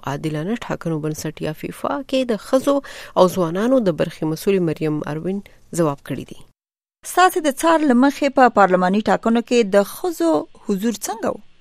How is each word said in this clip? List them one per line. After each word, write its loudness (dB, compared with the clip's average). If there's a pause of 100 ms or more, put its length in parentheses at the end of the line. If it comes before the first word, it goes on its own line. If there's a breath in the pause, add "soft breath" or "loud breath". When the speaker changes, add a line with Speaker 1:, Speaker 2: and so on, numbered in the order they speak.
Speaker 1:
عادلانه -4
ټاکنو -6
بنسټ -8
یا -4
فیفا -6 (160)
کې 0 (120)
د 0 (140)
ښځو 2 (420 loud breath)
او 6
ځوانانو 0
د 2
برخې -4
مسؤلې 0
مریم -2
اروین -6 (360 soft breath)
ځواب 0
کړی -8
دی. -16 (680)
Speaker 2:
ستاسې 2
د 0 (120)
څار 4
له 2
مخې 2
په 6
پارلماني 4
ټاکنو 0
کې 2
د 0 (180)
ښځو -2 (340)
حضور -2
څنګه -6
و؟ -14 (220)